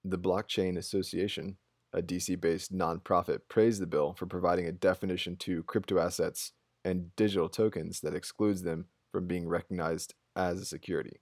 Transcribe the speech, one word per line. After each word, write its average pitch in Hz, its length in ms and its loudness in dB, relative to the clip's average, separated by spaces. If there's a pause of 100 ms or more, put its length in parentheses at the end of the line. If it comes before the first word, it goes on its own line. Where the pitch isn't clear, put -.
The 95 120 0
Blockchain 92 600 0
Association, 95 800 -4 (340)
a 90 100 -2
D 90 180 -2
C-based 85 540 0
nonprofit, 87 760 0
praised 110 320 4
the 87 60 -2
bill 76 260 2
for 92 140 -8
providing 87 380 2
a 82 60 -2
definition 90 680 0
to 85 260 -4
crypto - 360 0
assets 82 540 -2 (320)
and 92 320 -2
digital 98 320 4
tokens 90 500 0
that 78 160 -2
excludes 98 480 0
them 85 240 -2 (240)
from 92 160 -2
being 87 220 -2
recognized 85 680 -2 (220)
as 92 240 0
a 98 40 -10
security. 76 560 -6